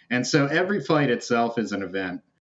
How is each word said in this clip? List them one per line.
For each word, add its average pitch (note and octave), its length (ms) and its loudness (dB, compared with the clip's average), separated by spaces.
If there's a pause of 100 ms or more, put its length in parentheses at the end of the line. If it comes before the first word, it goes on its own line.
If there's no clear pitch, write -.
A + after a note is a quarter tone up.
(100)
And B2+ 160 0
so C#3+ 200 4
every F3+ 340 0
fight D3 280 2
itself A#2 480 0
is G#2 140 -2
an G2 140 -4
event. F2+ 380 -6 (200)